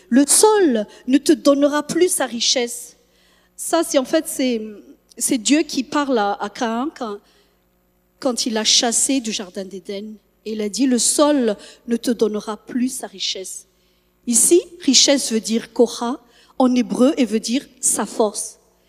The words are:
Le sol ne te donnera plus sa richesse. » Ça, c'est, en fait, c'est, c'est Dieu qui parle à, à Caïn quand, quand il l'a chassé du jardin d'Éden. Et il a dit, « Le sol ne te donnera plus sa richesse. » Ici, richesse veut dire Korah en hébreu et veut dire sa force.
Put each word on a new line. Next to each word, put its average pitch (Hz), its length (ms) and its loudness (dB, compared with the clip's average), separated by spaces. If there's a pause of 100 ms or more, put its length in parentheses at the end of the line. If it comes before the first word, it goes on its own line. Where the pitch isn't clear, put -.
Le 277 180 4
sol 359 580 4 (220)
ne 254 100 4
te 311 160 2
donnera 285 540 2
plus 349 220 0
sa 294 180 -2
richesse. » 240 720 -4 (600)
Ça, - 280 -2
c'est, - 140 -2
en 262 60 2
fait, 320 220 -2
c'est, 247 340 -2 (560)
c'est 254 220 -2
Dieu 277 240 2
qui 285 220 -6
parle 277 340 -2
à, 202 140 0
à 202 180 -8
Caïn 240 480 -4
quand, 208 200 -10 (1000)
quand 247 280 -4
il 220 80 -2
l'a 214 100 -2
chassé 233 560 2
du 226 100 -6
jardin 202 340 -10
d'Éden. 202 520 -12 (280)
Et 214 80 -8
il 220 80 -6
a 208 80 -4
dit, « 226 180 0
Le 254 120 2
sol 262 580 2 (300)
ne 233 100 -2
te 254 140 -2
donnera 208 460 -2
plus 247 320 -4
sa - 180 -8
richesse. » - 640 -10 (580)
Ici, 240 340 4 (200)
richesse 269 520 2
veut 220 80 0
dire 226 320 -4
Korah 240 480 0 (380)
en 254 160 4
hébreu 247 420 2
et 254 100 0
veut 214 120 -2
dire 226 260 -4 (160)
sa - 260 -2
force. - 520 -4 (300)